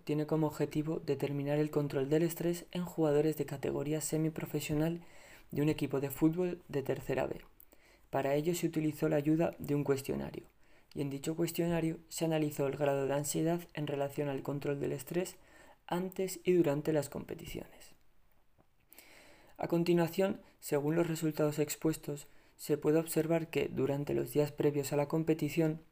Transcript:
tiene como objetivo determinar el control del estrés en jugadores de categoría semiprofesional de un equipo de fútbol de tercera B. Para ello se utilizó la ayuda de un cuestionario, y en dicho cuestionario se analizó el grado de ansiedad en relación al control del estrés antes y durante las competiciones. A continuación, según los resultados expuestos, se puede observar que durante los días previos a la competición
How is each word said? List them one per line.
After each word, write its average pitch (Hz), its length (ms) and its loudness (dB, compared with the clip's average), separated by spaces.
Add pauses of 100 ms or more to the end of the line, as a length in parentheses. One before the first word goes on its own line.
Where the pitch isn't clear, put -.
tiene 151 220 0
como 156 220 2
objetivo 151 580 -2
determinar 143 520 0
el 151 140 2
control 143 380 0
del 156 140 4
estrés 170 480 -2
en 180 140 -4
jugadores 156 520 2
de 143 80 -2
categoría 143 560 -2
semiprofesional 156 1000 0 (500)
de 143 100 -2
un 151 80 4
equipo 143 300 0
de 139 100 -2
fútbol 175 580 0
de 143 160 -2
tercera 135 420 -2
B. - 160 -6 (680)
Para 139 260 0
ello 160 200 2
se 170 120 -2
utilizó 156 420 0
la 156 80 2
ayuda 156 400 2
de 143 180 -2
un 147 80 2
cuestionario, 139 600 -2 (500)
y 151 80 -4
en 143 80 -2
dicho 143 260 -6
cuestionario 165 640 0 (100)
se - 180 -4
analizó 151 420 0
el 135 100 -4
grado 139 300 2
de 139 60 0
ansiedad 160 460 0 (140)
en 147 140 -4
relación 143 420 -2
al 135 120 -4
control 143 380 -4
del 139 140 -2
estrés 170 420 -6 (500)
antes 185 600 -4
y 180 80 6
durante 151 400 4
las 143 160 2
competiciones. - 840 -10 (1600)
A - 100 -6
continuación, 170 720 2 (200)
según 147 360 0
los 170 120 2
resultados 156 520 0
expuestos, 151 680 -2 (280)
se - 220 0
puede 151 220 4
observar 160 500 0
que - 180 0
durante 139 460 -2
los 139 180 -2
días 147 200 2
previos 147 420 0
a - 20 0
la 143 120 2
competición 160 760 0 (100)